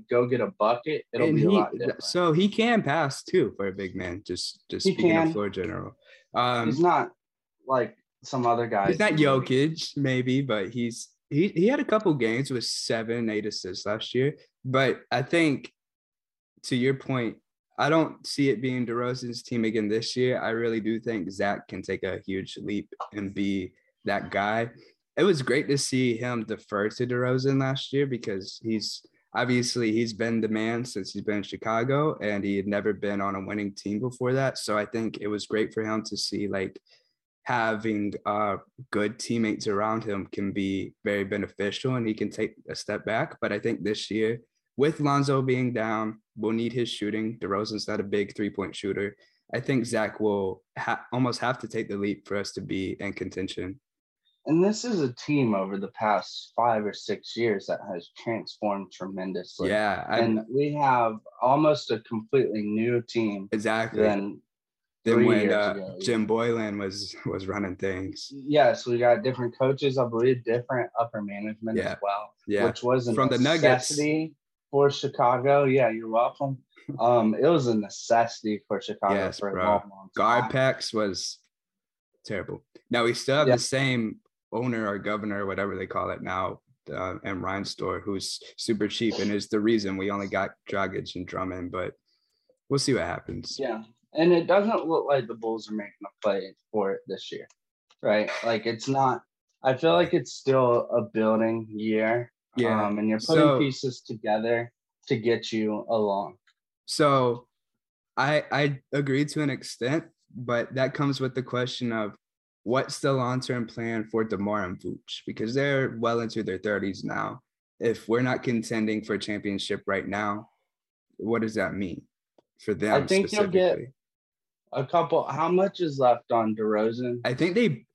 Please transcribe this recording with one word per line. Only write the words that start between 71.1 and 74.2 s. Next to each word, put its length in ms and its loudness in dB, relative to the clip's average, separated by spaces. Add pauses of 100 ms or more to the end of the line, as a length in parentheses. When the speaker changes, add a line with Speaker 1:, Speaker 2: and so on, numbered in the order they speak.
Speaker 1:
management 560 -6
Speaker 2:
Yeah. 140 -2
Speaker 1:
as 100 -8
well, 300 -4 (160)
Speaker 2:
Yeah. 160 2
Speaker 1:
which 180 -2
was 240 2
a 80 0
Speaker 2:
From 140 2
the 100 2
Nuggets. 240 4 (280)
Speaker 1:
necessity 440 0 (380)